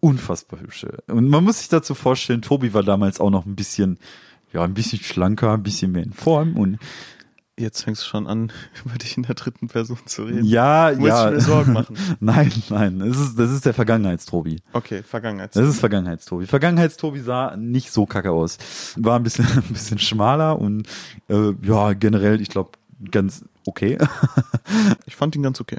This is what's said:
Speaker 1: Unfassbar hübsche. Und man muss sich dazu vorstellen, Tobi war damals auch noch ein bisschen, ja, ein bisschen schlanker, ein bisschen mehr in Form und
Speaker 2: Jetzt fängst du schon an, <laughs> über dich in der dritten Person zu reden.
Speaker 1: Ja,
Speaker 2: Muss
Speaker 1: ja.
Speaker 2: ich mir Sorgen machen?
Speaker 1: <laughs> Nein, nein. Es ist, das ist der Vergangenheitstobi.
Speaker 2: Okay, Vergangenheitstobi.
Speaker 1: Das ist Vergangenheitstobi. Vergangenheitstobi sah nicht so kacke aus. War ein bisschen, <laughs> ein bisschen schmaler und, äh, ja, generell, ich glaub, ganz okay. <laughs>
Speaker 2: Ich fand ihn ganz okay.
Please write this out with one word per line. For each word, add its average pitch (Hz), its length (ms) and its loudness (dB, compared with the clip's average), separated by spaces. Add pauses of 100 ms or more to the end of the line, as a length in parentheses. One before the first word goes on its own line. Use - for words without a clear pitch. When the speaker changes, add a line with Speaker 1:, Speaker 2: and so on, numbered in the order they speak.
Speaker 1:
Unfassbar 120 600 0
hübsche. - 460 -14
Und 117 220 2
man 151 160 6
muss 208 160 2
sich - 80 -12
dazu 156 260 0
vorstellen, 127 480 0
Tobi 127 320 0
war 107 80 4
damals 98 380 2
auch 98 100 4
noch 92 160 0
ein 101 80 -8
bisschen, 95 440 -2 (540)
ja, 85 120 0
ein 92 100 -2
bisschen 110 240 -4
schlanker, 107 540 0
ein 107 100 0
bisschen 95 300 -2
mehr 87 100 -2
in - 100 -8
Form 160 440 0
und 104 220 0 (800)
Speaker 2:
Jetzt 113 260 -6
fängst 107 180 -6
du - 60 -8
schon 107 180 -4
an, 110 260 -4 (160)
<laughs> - 160 -20
über 120 140 -8
dich - 180 -10
in 127 60 -4
der 123 120 -4
dritten - 340 -10
Person 117 360 -4
zu - 200 -10
reden. 117 200 -2
Speaker 1:
Ja, 143 500 6
Speaker 2:
Muss 131 140 2
Speaker 1:
ja. 110 220 6
Speaker 2:
ich 107 60 0
mir - 40 2
Sorgen 143 320 4
machen? 110 240 0 (120)
Speaker 1:
<laughs> - 120 -4
Nein, 113 320 4 (160)
nein. 101 320 0
Es 120 180 -2
ist, 131 200 -2
das 120 120 4
ist 135 140 -2
der 127 80 4
Vergangenheitstobi. 90 880 0 (140)
Speaker 2:
Okay, 110 280 -6
Vergangenheitstobi. 104 640 -2
Speaker 1:
Das 143 100 2
ist 120 60 -4
Vergangenheitstobi. 92 640 -2
Vergangenheitstobi 156 760 0
sah 123 360 -4
nicht 120 360 -4
so 107 120 2
kacke 98 260 -2
aus. 82 280 0 (400)
War 117 200 2
ein 120 40 0
bisschen, 117 240 0
<laughs> 117 100 2
ein 113 160 0
bisschen 107 260 -6
schmaler 135 600 2
und, 107 280 -4 (440)
äh, 104 220 2 (100)
ja, 104 320 4
generell, 104 480 2
ich 98 80 -8
glaub, - 260 -6 (340)
ganz 98 320 0 (220)
okay. 104 320 -2 (560)
<laughs> 208 540 0
Speaker 2:
Ich - 100 -20
fand 156 180 -2
ihn 143 80 -4
ganz 131 160 -2
okay. - 200 -10